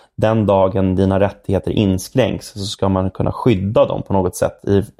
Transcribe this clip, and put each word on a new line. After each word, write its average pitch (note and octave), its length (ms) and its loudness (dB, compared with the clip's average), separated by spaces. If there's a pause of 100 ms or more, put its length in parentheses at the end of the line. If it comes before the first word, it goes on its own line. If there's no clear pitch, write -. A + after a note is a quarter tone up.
(160)
den A2 300 2
dagen F#2+ 500 2
dina F#2+ 240 2
rättigheter G2 500 -2
inskränks G2 800 0
så - 100 -18
ska G2 300 -4
man F#2+ 220 0
kunna - 220 -4
skydda G#2 540 0
dem - 160 -6
på - 100 -8
något F#2 240 -2
sätt - 300 -4
i, G2+ 60 0 (280)